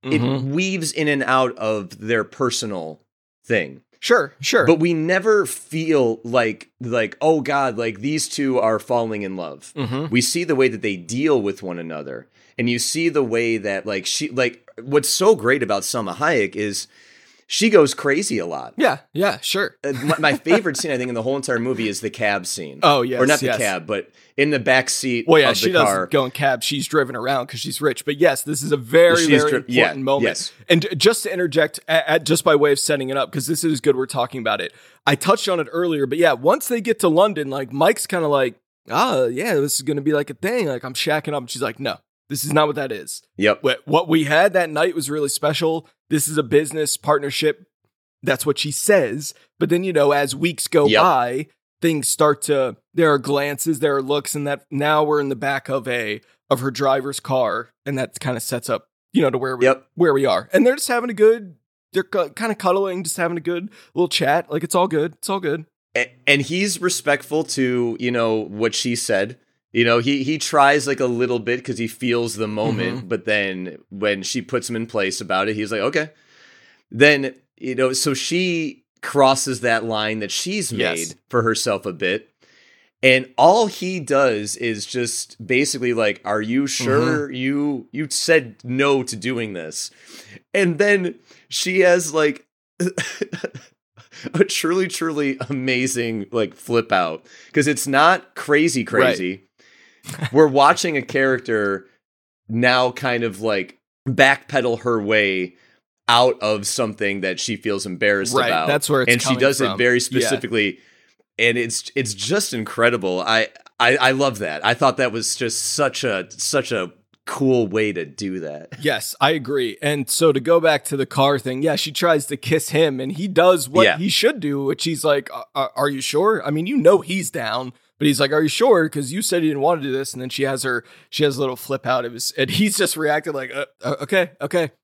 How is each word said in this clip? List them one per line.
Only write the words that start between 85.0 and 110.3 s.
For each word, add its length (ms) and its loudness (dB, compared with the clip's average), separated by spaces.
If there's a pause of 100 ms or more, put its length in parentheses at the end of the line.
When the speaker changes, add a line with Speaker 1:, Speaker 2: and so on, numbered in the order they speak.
Speaker 2:
basically 480 0
like, 300 0
"Are 180 -2
you 240 0
sure 640 0
Speaker 1:
Mm-hmm. 60 -10
Speaker 2:
you, 580 -2
you 180 -6
said 540 0
no 400 2
to 120 -10
doing 360 -6
this?" 380 -10 (640)
And 260 2
then 360 2 (340)
she 320 -2
has, 320 4
like, 340 0 (320)
<laughs> 20 -4 (1500)
a 100 4
truly, 440 -2
truly 500 -4 (100)
amazing, 840 -2
like, 220 -2
flip 380 0
out. 320 0 (280)
'Cause 140 2
it's 200 -2
not 480 2
crazy, 460 0
Speaker 1:
Right. 80 -4
Speaker 2:
crazy. 560 0 (580)
<laughs> 300 -10
We're 160 8
watching 480 4
a 60 -2
character 840 0 (600)
now 440 2
kind 320 -4
of, 160 -6
like, 380 -2 (300)
backpedal 720 2
her 200 0
way 540 0 (540)
out 320 6
of 260 -2
something 540 -2
that 180 -4
she 180 -4
feels 300 -4
embarrassed 480 0
Speaker 1:
Right, 140 2
Speaker 2:
about. 180 0
Speaker 1:
that's 240 0
where 120 2
it's 100 2
Speaker 2:
And 100 4
she 60 -2
Speaker 1:
coming 120 0
Speaker 2:
does 200 2
it 60 0
Speaker 1:
from. 120 -4
Speaker 2:
very 180 2
Speaker 1:
Yeah. 40 2
Speaker 2:
specifically, 800 -2 (600)